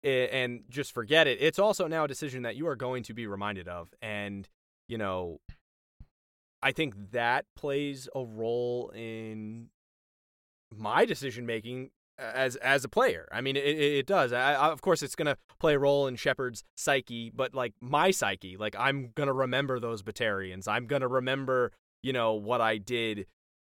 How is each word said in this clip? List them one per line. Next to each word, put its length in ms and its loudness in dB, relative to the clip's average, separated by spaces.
eh, 280 2
and 380 -2
just 220 -6
forget 360 4
it. 120 2
It's 200 2
also 280 4
now 180 0
a 20 -4
decision 360 -6
that 120 -6
you 120 -6
are 80 -2
going 280 -4
to 100 -12
be 140 -6
reminded 400 -6
of. 340 -10
And, 480 -8
you 100 -6
know, 420 -4
I 80 2
think 240 -2
that 340 0
plays 600 -4
a 80 -4
role 720 -2
in 760 -10
my 300 4
decision 400 -6
making 460 -6
as, 400 -2
as 260 4
a 60 -8
player. 420 2
I 100 -4
mean, 140 -2
it, 100 0
it, 140 2
it 260 4
does. 260 4
I, 220 4
I, 180 4
of 100 -8
course, 200 2
it's 140 -8
gonna 220 0
play 140 6
a 60 4
role 280 4
in 80 -4
Shepard's 480 -2
psyche, 560 -2
but, 220 -2
like, 260 -2
my 300 4
psyche, 460 -2
like, 200 -4
I'm 380 0
gonna 180 2
remember 460 0
those 240 -6
Batarians. 640 -2
I'm 180 0
gonna 220 0
remember, 640 2
you 100 -2
know, 200 4
what 280 0
I 160 4
did, 480 -2